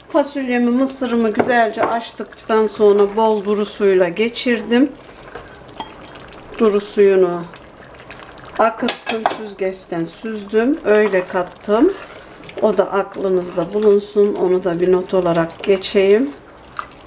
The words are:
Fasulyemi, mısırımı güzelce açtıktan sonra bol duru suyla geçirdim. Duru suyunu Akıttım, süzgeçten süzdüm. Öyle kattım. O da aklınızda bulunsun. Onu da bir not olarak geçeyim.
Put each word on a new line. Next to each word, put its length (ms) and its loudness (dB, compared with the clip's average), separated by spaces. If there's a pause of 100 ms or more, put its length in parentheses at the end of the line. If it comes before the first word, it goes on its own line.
Fasulyemi, 640 0
mısırımı 580 0
güzelce 540 0
açtıktan 840 -2
sonra 480 2
bol 300 2
duru 200 0
suyla 440 2
geçirdim. 840 0 (1700)
Duru 220 2
suyunu 640 2 (1160)
Akıttım, 600 -2 (160)
süzgeçten 680 -8
süzdüm. 800 -2
Öyle 420 2
kattım. 680 0 (680)
O 160 2
da 140 0
aklınızda 800 -2
bulunsun. 640 2
Onu 280 0
da 160 -2
bir 120 2
not 220 0
olarak 500 0
geçeyim. 680 2 (760)